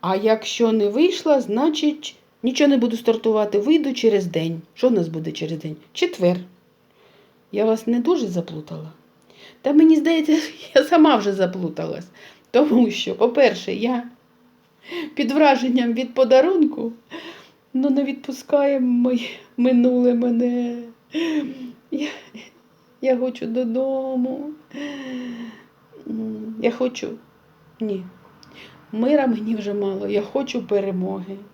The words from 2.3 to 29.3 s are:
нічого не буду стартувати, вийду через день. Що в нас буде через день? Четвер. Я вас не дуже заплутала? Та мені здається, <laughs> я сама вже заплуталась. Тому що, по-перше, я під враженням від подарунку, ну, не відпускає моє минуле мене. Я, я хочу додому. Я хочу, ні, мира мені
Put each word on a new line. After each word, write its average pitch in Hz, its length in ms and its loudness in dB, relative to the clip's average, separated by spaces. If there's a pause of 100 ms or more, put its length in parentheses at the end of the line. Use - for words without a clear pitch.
нічого 262 240 2
не 277 100 4
буду 226 200 0
стартувати, 214 640 0
вийду 269 340 2
через 202 320 2
день. 165 360 -4 (120)
Що 254 160 2
в - 20 4
нас 175 160 2
буде 160 240 -8
через 160 260 -8
день? 151 180 -10 (180)
Четвер. 180 440 0 (1120)
Я 202 140 0
вас 220 220 0
не 240 120 0
дуже 262 280 0
заплутала? 160 640 -8 (720)
Та 285 120 -2
мені 311 220 8
здається, 311 420 2 (180)
<laughs> - 200 -6
я 539 80 8
сама 311 320 6
вже 202 180 0
заплуталась. 175 720 -4 (460)
Тому 240 400 4
що, - 240 -6
по-перше, 220 580 2
я 240 300 -4 (1080)
під 254 180 -2
враженням 254 640 2
від 254 200 -4
подарунку, 262 760 2 (840)
ну, 262 160 0
не 277 140 2
відпускає 277 760 -2
моє 247 500 0 (280)
минуле 247 560 4
мене. 240 640 0 (1120)
Я, 294 180 -6 (920)
я 262 160 2
хочу 247 280 -4
додому. 262 1040 -4 (2000)
Я 233 100 -2
хочу, 247 360 -8 (720)
ні, 202 240 -6 (880)
мира 262 360 2
мені 220 280 -2